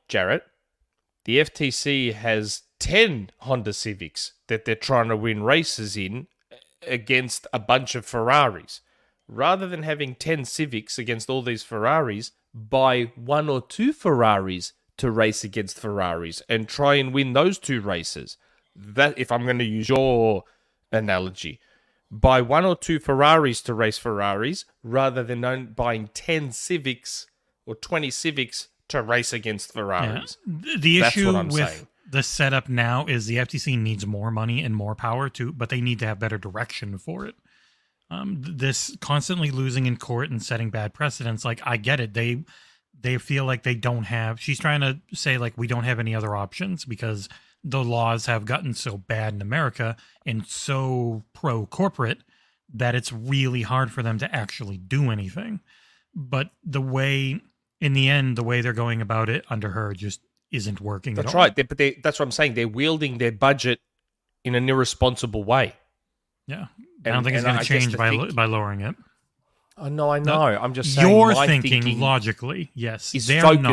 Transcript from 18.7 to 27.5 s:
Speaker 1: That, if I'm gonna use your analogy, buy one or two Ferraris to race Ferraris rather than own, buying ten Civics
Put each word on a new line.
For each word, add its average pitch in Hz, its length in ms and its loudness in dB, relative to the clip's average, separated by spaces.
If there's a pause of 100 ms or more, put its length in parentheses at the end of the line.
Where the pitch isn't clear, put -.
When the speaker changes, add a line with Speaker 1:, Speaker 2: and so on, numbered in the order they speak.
Speaker 1:
That, 107 420 2
if 127 140 -4
I'm 120 140 0
gonna 123 180 0
use 110 260 -2
your 120 540 4 (480)
analogy, 95 680 -2 (520)
buy 127 300 6
one 147 240 4
or 180 100 4
two 160 240 -2
Ferraris 143 640 4
to 120 100 -4
race 107 240 2
Ferraris 104 680 -2 (180)
rather 127 400 0
than 120 220 -6
own, 127 220 -4
buying 110 460 -4
ten 151 380 -4
Civics - 720 -6 (400)